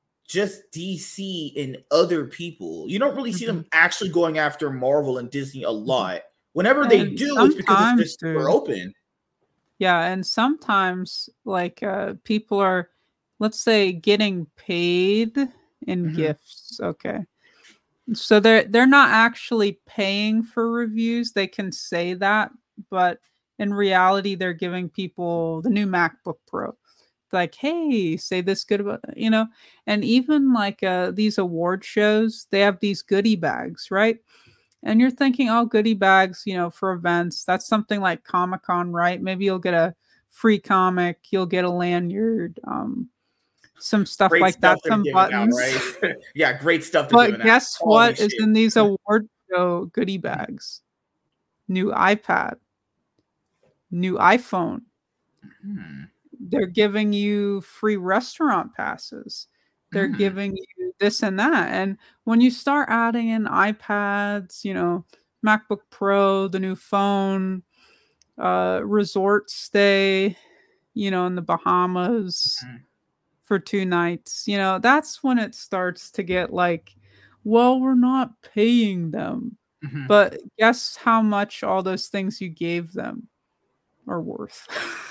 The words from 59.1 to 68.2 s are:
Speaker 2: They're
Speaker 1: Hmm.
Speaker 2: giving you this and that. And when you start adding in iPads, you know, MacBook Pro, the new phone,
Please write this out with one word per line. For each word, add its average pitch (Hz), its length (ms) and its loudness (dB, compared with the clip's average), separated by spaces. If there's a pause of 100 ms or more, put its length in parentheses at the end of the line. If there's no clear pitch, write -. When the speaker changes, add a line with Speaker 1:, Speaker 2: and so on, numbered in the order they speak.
Speaker 2:
They're 196 160 0
Speaker 1:
Hmm. - 0 -
Speaker 2:
giving 196 480 -4 (220)
you 370 200 -8
this 208 240 0
and 190 160 -2
that. 240 340 0
And 196 260 -4 (260)
when 226 160 4
you 247 100 6
start 285 400 -2
adding 233 380 0
in 226 160 0
iPads, 202 1200 -2
you 196 100 -4
know, 175 300 -2 (420)
MacBook 214 340 0 (100)
Pro, 196 580 2
the 190 120 -4
new 190 160 -4
phone, 196 840 -2 (760)